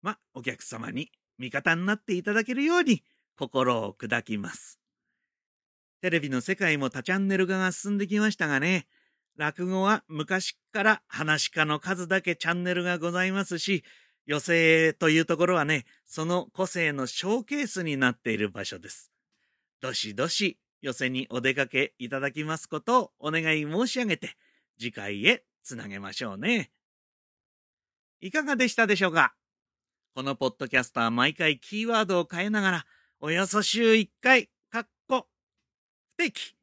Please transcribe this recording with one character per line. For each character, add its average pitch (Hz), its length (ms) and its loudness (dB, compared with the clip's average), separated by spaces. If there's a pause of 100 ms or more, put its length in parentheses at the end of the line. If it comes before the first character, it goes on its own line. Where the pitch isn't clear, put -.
ま、 202 160 -6 (160)
お 127 80 -14
客 120 200 -6
様 117 280 -10
に 123 200 -8 (280)
味 127 120 -10
方 143 240 0
に 175 120 -2
な 208 80 0
っ - 100 -10
て 220 80 -2
い 180 100 0
た 208 120 -2
だ 220 100 2
け 240 100 -6
る 269 80 -2
よ 330 140 2
う 359 60 4
に 233 200 4 (340)
心 127 440 0
を 101 140 -6
砕 117 280 -2
き 110 160 -4
ま 92 140 -6
す。 - 260 -12 (1200)
テ 185 80 0
レ 165 100 2
ビ 143 100 -4
の 131 100 0
世 190 160 -2
界 160 200 2
も 135 140 -2
多 131 120 -10
チ 190 100 -2
ャ 190 60 2
ン 196 80 0
ネ 196 120 2
ル 185 80 4
化 190 120 0
が 185 140 0
進 202 200 -6
ん 202 60 0
で 202 80 -2
き 208 140 0
ま 214 100 4
し 202 60 -4
た 165 120 -2
が 139 120 2
ね、 175 260 0 (500)
落 151 300 -4
語 190 160 0
は 202 260 2
昔 160 480 -4 (160)
か 208 100 -2
ら 214 260 2
話 156 360 0
し - 40 -2
家 156 160 2
の 151 160 0
数 180 260 -4
だ 185 160 0
け 170 140 -2
チ - 100 -6
ャ 170 80 0
ン 180 80 -4
ネ 180 120 0
ル 175 100 -2
が 180 140 -2
ご 170 120 -2
ざ 180 160 0
い 190 60 -2
ま 196 120 -2
す 175 140 -6
し、 180 240 -2 (440)
寄 147 140 -2
席 160 580 4
と 165 100 4
い 160 120 6
う 165 40 2
と 165 120 0
こ 170 100 2
ろ 180 80 2
は 156 100 2
ね、 147 220 -2 (180)
そ 156 220 -6
の 175 260 0
個 185 140 -2
性 165 260 0
の 135 140 -4
シ - 180 -6
ョ 220 160 0
ー 220 40 -10
ケ 285 180 -4
ー 247 40 -2
ス 190 180 -4
に 147 120 -2
な 131 140 4
っ 120 100 -8
て 117 120 -2
い 110 40 0
る 101 140 -2
場 98 140 -8
所 95 140 -10
で 95 100 -18
す。 - 240 -14 (680)
ど 127 140 -6
し 107 200 -4
ど 131 140 0
し 190 300 0 (240)
寄 135 100 -4
席 127 180 -2
に 131 200 -4
お 123 100 -4
出 131 140 2
か 135 120 0
け 135 320 -2
い 123 100 -10
た 135 120 -6
だ 135 120 -4
き 151 120 -8
ま 156 140 -4
す - 100 -12
こ 151 120 -6
と 247 200 2
を - 200 -6
お 151 100 -4
願 160 120 0 (140)
い 151 60 -2
申 170 240 -2
し 247 120 -4
上 247 60 -2
げ 196 120 0
て、 - 200 -14 (420)
次 117 140 -8
回 101 340 -8
へ 233 180 2 (180)
つ 127 140 -12
な 101 100 -12
げ 101 120 -10
ま 98 140 -10
し - 120 -8
ょ 104 100 -6
う 98 40 -12
ね。 170 340 -2 (1500)
い 185 120 -12
か 311 100 0
が 277 140 0
で 247 120 4
し - 60 -2
た 226 120 4
で 196 100 4
し 185 80 2
ょ 180 60 4
う - 20 -6
か？ 151 220 4 (800)
こ 131 80 -8
の 135 120 -2
ポ 131 140 0
ッ 127 100 -2
ド 135 80 -6
キ 131 100 0
ャ 127 60 4
ス - 80 -6
ト 123 100 -2
は 117 100 2
毎 123 240 2
回 156 260 0
キ 214 240 -6
ー - 20 -4
ワ 226 160 2
ー - 20 2
ド 180 160 0
を 165 100 -4
変 175 160 -4
え 214 40 -2
な 214 120 0
が 190 80 4
ら、 170 160 -2 (340)
お 151 100 -6
よ 180 160 2
そ 202 160 2
週 226 320 4
一 220 160 2 (100)
回、 247 300 4 (200)
か 226 100 -4
っ - 80 -12 (180)
こ、 156 220 -2 (880)
不 349 80 0
定 240 80 -2
期 - 300 -12